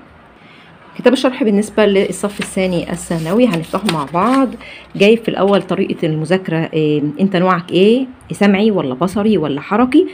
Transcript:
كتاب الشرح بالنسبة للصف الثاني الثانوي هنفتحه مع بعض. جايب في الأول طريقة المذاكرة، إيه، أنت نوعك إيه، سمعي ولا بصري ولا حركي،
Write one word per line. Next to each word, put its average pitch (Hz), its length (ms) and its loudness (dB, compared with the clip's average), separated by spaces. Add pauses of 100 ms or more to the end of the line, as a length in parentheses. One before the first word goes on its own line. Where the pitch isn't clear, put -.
(960)
كتاب 226 160 -2
الشرح 269 300 -4
بالنسبة 208 420 0
للصف 196 540 -2
الثاني 185 520 -4
الثانوي 175 560 0
هنفتحه 170 360 -4 (100)
مع 151 200 -4
بعض. 240 360 2 (460)
جايب 208 280 4
في - 60 -2
الأول 196 320 2
طريقة - 440 -4
المذاكرة، 160 680 -2
إيه، 151 300 2 (160)
أنت 196 160 2
نوعك 175 360 0
إيه، 220 340 4 (260)
سمعي 202 400 2
ولا 147 220 -2
بصري 196 440 0
ولا 147 240 -2
حركي، 254 520 2